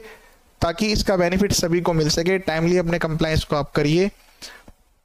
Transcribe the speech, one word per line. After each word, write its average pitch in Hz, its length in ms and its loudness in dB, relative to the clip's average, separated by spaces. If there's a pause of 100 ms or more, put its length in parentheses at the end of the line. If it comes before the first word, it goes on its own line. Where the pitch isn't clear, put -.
(600)
ताकि 170 260 0
इसका 208 300 0
benefit 185 360 2
सभी 175 280 0
को 175 120 0
मिल 156 160 2
सके। 180 280 0
Timely 170 400 0
अपने 170 220 0
compliance 160 440 0
को - 120 -4
आप 143 160 -2
करिए। 165 380 2 (960)